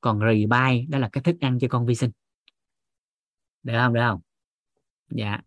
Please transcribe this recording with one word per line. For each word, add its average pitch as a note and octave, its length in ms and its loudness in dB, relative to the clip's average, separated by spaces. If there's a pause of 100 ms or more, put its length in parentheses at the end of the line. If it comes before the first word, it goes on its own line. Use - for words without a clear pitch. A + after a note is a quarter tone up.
Còn G#2+ 180 0
rebiotic A#2+ 680 2
đó C#3+ 80 -4
là B2 140 -2
cái C3+ 120 -6
thức F3 180 2
ăn B2+ 180 0
cho B2+ 80 -2
con A#2+ 180 -2
vi A#2+ 100 0
sinh. A#2+ 160 -2 (1500)
Được A#2 120 -6
không? A#2+ 180 2
Được A#2 80 2
không? G#2+ 200 0 (880)
Dạ. G#2+ 380 -6